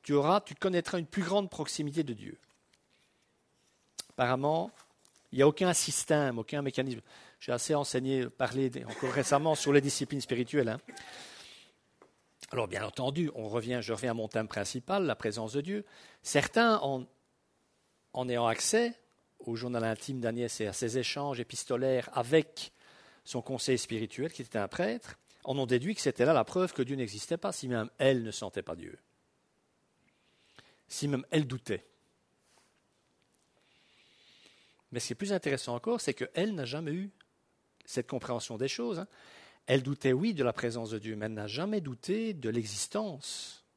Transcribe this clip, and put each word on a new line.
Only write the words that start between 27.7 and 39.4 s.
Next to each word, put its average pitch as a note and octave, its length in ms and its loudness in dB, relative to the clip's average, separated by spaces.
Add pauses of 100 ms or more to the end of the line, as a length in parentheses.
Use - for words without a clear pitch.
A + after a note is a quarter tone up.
elle C3+ 260 6
ne A2 80 -6
sentait G2+ 300 -6
pas E2 120 -6
Dieu. - 240 -14 (1900)
Si - 180 -4
même C#3 240 2
elle D#3 160 4
doutait. A#2+ 400 -4 (3000)
Mais A#2+ 80 -4
ce - 80 -4
qui - 60 -4
est A#2 40 -4
plus G3+ 160 -2
intéressant C3+ 440 0
encore, A3+ 240 -2
c'est - 140 0
qu'elle F#3+ 420 -2
n'a C#3+ 80 -4
jamais D3 260 -6
eu F#3+ 220 -6 (720)
cette - 240 -4
compréhension A#2 480 -4
des A#2+ 100 0
choses, A3+ 320 -4
hein. F#3+ 80 -8 (600)